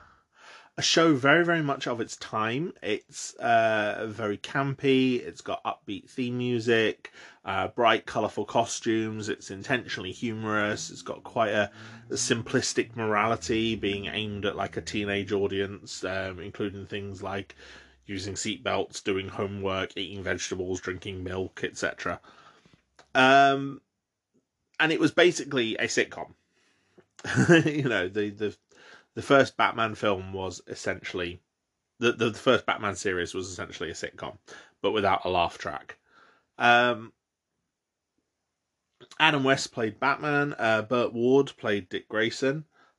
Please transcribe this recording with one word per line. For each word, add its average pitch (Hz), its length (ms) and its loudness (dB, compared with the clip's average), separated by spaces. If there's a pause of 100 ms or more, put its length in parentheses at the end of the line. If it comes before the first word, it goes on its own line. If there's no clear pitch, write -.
(760)
a 135 40 -6
show 165 340 6
very, 143 300 6
very 170 160 2
much 143 260 -4
of 117 140 -2
its - 160 -8
time. 120 640 -4
It's, - 540 -6
uh, 110 760 2
very 104 280 -4
campy. 135 840 2
It's - 220 -12
got - 220 -8
upbeat - 460 -8
theme 123 280 -6
music, 117 760 0 (340)
uh, 95 240 -2
bright, 113 360 4
colourful 104 400 -4
costumes. 110 840 -2
It's - 220 -10
intentionally 95 600 -6
humorous. 107 760 -4
It's - 120 -16
got - 220 -10
quite 107 280 0
a, 104 200 2 (380)
a - 40 -8
simplistic 117 840 0
morality 113 800 0
being 101 300 -2
aimed 104 400 -6
at, 98 100 -2
like, 95 220 -6
a 92 40 -4
teenage 101 520 -4
audience, 98 720 -4
um, 92 340 -6
including 98 460 -8
things 98 360 -10
like 98 340 -8 (500)
using 98 300 -8
seatbelts, 98 680 -4
doing 95 240 -2
homework, 95 680 -4
eating 98 260 -8
vegetables, 92 560 -4
drinking 92 420 -8
milk, 92 420 -6
et - 140 -6
cetera. - 420 -4 (960)
Um, 139 680 6 (1000)
and 160 140 2
it 143 80 0
was 156 100 4
basically 139 640 2
a - 80 -4
sitcom. - 480 -2 (920)
<laughs> 147 420 6
You 147 180 0
know, 98 260 0
the, 104 220 -2
the, 101 260 -4 (560)
the - 80 -8
first 139 340 6
Batman 110 380 2
film 95 400 -2
was 92 340 -6
essentially, 90 720 -6 (600)
the, 117 140 4
the, 117 180 -2
the - 80 -10
first 120 260 4
Batman 101 300 -2
series 90 400 -4
was 92 120 -6
essentially 85 440 -10
a - 20 -10
sitcom, - 440 -12 (440)
but 98 100 0
without 98 320 2
a 90 60 -2
laugh 87 300 0
track. - 380 -10 (600)
Um, 120 560 2 (2000)
Adam 151 240 4
West 135 280 2
played 110 280 -4
Batman. 143 580 0
Uh, 113 240 2
Burt 120 320 0
Ward 131 440 4
played 101 320 -2
Dick - 200 -8
Grayson. 131 560 -2 (340)